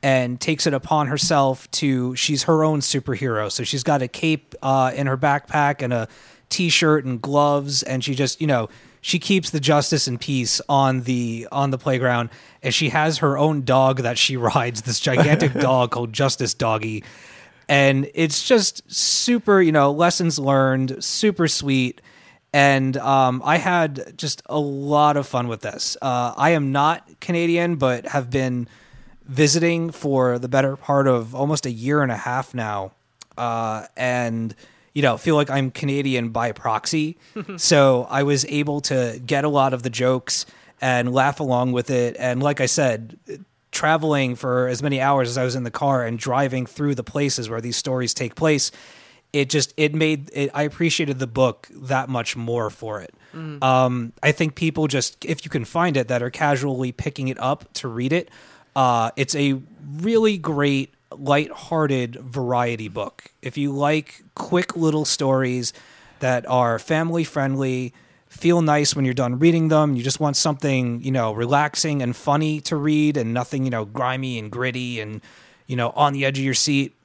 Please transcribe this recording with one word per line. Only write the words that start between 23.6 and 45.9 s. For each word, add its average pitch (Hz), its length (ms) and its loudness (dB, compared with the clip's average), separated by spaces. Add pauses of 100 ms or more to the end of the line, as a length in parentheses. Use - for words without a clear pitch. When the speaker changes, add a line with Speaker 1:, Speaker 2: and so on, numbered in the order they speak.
Speaker 1:
just - 280 -6
a 147 120 -4
lot 147 580 2
of 139 100 -2
fun 123 220 -2
with 113 140 -6
this. - 400 -6
Uh, 123 340 -2
I 151 140 4
am 147 220 2
not 147 360 0 (120)
Canadian, 170 560 0
but 131 320 0
have 127 220 -2
been 127 380 -2 (580)
visiting 165 640 2
for 131 480 0
the 123 100 -6
better 135 280 2
part 139 300 2
of 120 280 0
almost 143 320 -2
a 127 40 -4
year 131 320 0
and 127 100 0
a 110 40 -4
half 123 380 -6
now. 104 380 -6 (460)
Uh, 113 480 -4 (100)
and, 120 580 -2 (380)
you 147 80 -4
know, 123 160 2
feel 160 200 0
like 147 120 2
I'm 135 220 -2
Canadian 135 600 -2
by 117 220 -2
proxy. 151 640 -2 (180)
Speaker 3:
<laughs> 196 220 -12
Speaker 1:
So 135 540 4
I 135 140 0
was 139 220 2
able 147 360 -2
to 123 420 -2
get 139 200 0
a 151 40 2
lot 135 240 4
of 123 100 -4
the 131 80 -4
jokes 123 540 0 (360)
and 123 320 0
laugh 135 280 2
along 127 320 0
with 123 180 -2
it. 123 280 0
And 127 240 -2
like 143 180 0
I 131 60 2
said, 117 520 0 (520)
traveling 151 640 0
for 127 340 -2
as 127 140 -4
many 139 180 0
hours 135 300 2
as 120 80 -4
I 127 60 0
was 123 100 -2
in 127 100 -4
the 117 60 -6
car 135 340 0